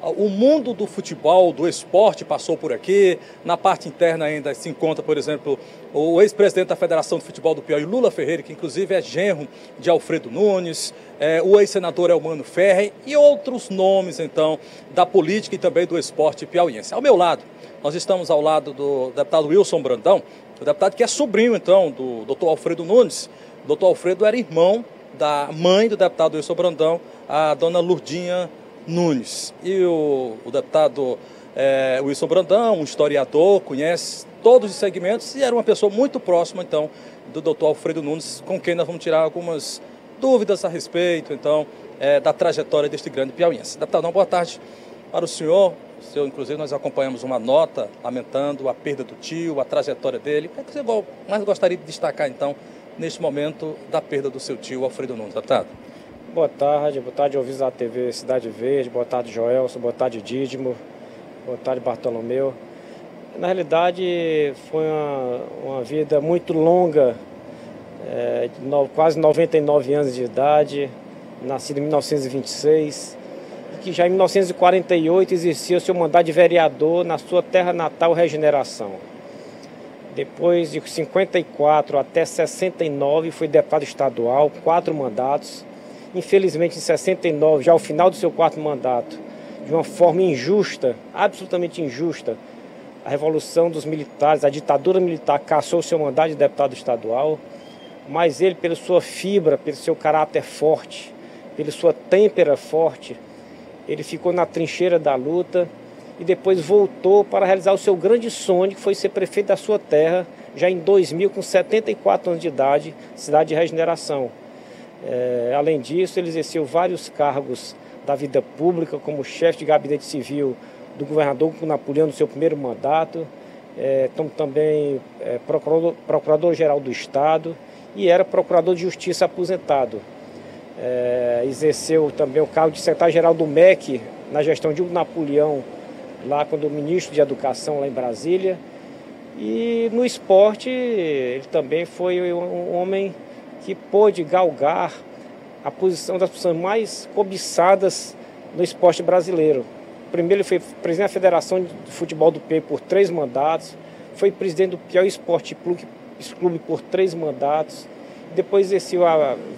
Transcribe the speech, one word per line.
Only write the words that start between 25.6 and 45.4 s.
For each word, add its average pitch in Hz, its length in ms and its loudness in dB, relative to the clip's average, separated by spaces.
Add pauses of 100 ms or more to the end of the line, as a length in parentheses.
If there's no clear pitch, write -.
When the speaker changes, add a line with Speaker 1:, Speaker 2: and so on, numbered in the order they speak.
Speaker 1:
do 208 60 -2
deputado 165 400 2
Wilson 156 180 -4
Brandão, 165 460 0 (280)
a 151 240 0
dona 165 260 0
Lurdinha 175 720 -2 (380)
Nunes. 160 640 -2 (100)
E 185 220 0
o, 147 580 0
o 123 80 -14
deputado, 135 680 0 (360)
é, 135 480 0
Wilson 139 240 -2
Brandão, 185 540 2
um - 20 -4
historiador, 147 800 2
conhece 151 640 -4 (160)
todos 226 280 8
os 185 60 -12
segmentos 190 600 -4
e 277 60 -4
era 240 120 0
uma 233 80 2
pessoa 208 300 2
muito 262 260 0
próxima, 175 440 0
então, 151 280 -2 (420)
do 151 100 -8
doutor 156 240 0
Alfredo 156 360 0
Nunes, 147 420 -8
com - 140 -4
quem 175 160 -2
nós 170 120 -2
vamos 170 180 -10
tirar 160 160 2
algumas 160 640 -4 (360)
dúvidas 214 460 2
a 190 40 -4
respeito, 170 640 -2
então, 147 340 0 (340)
é, 139 180 4
da 147 140 2
trajetória 151 560 0
deste 147 220 -8
grande 135 220 -4
piauiense. 160 440 -2
Deputado, 160 280 -2
uma 170 80 -4
boa 190 140 2
tarde 175 320 -2 (520)
para 170 140 -2
o 165 40 -4
senhor. 175 460 2 (260)